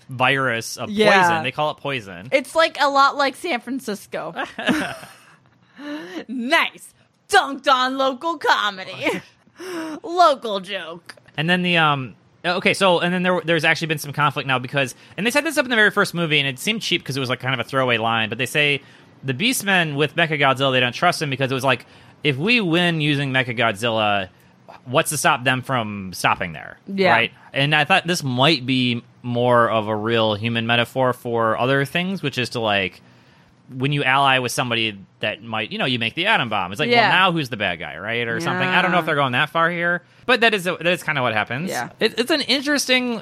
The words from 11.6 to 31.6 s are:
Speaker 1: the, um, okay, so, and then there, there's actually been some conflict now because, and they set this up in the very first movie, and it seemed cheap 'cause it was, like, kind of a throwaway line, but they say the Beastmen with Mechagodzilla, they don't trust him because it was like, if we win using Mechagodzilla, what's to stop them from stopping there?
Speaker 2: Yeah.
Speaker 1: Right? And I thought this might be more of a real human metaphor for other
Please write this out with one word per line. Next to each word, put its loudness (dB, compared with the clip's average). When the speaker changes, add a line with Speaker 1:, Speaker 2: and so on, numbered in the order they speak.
Speaker 1:
the, 2
um, 2
okay, 0
so, 4
and 0
then 0
there, 2
there's 2
actually 2
been -2
some -10
conflict 0
now 0
because, -2
and -4
they 2
set 0
this -2
up 0
in -8
the 0
very 6
first 0
movie, 2
and 0
it -6
seemed -4
cheap -2
'cause -6
it -2
was, -2
like, -2
kind -2
of -2
a -4
throwaway 0
line, 0
but -6
they -2
say 0
the -6
Beastmen 0
with -2
Mechagodzilla, 2
they 2
don't 0
trust 0
him -4
because -2
it 0
was -2
like, 2
if 2
we 2
win 2
using 0
Mechagodzilla, 0
what's 0
to -4
stop 0
them 0
from -4
stopping 0
there? -16
Speaker 2:
Yeah. 2
Speaker 1:
Right? 2
And 0
I 4
thought 2
this -2
might 2
be 0
more 4
of 0
a 0
real 2
human -2
metaphor 2
for 0
other 2